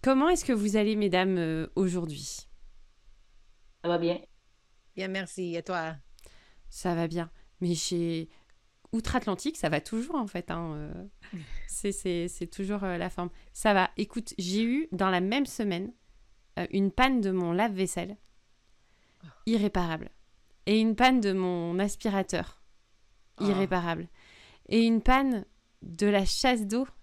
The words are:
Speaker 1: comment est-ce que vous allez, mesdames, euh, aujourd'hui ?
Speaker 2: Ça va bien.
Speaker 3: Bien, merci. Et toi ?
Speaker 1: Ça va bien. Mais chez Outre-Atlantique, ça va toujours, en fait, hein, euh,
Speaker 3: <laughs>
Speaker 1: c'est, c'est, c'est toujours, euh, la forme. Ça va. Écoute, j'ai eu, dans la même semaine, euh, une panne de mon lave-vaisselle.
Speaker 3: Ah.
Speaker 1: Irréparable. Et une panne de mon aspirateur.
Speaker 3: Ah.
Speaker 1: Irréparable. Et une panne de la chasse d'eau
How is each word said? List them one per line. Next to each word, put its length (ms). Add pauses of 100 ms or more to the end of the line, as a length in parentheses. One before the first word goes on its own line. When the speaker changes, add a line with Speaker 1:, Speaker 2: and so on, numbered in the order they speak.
Speaker 1:
comment 280
est-ce 140
que 100
vous 220
allez, 200
mesdames, 420
euh, 280 (100)
aujourd'hui ? 720 (1400)
Speaker 2:
Ça 40
va 100
bien. 200 (760)
Speaker 3:
Bien, 100
merci. 480
Et 80
toi ? 320 (760)
Speaker 1:
Ça 260
va 100
bien. 240 (300)
Mais 160
chez 540 (600)
Outre-Atlantique, 680
ça 100
va 120
toujours, 360
en 100
fait, 240
hein, 240
euh, 300 (280)
Speaker 3:
<laughs> 360
Speaker 1:
c'est, 240
c'est, 340
c'est 220
toujours, 340
euh, 140
la 140
forme. 200 (220)
Ça 220
va. 240
Écoute, 400
j'ai 260
eu, 260
dans 200
la 100
même 260
semaine, 460 (680)
euh, 140
une 180
panne 300
de 100
mon 220
lave-vaisselle. 640 (1040)
Speaker 3:
Ah. 40 (180)
Speaker 1:
Irréparable. 680 (540)
Et 160
une 160
panne 240
de 120
mon 460
aspirateur. 840 (760)
Speaker 3:
Ah. 80
Speaker 1:
Irréparable. 640 (600)
Et 140
une 180
panne 440 (380)
de 260
la 160
chasse 420
d'eau 220 (140)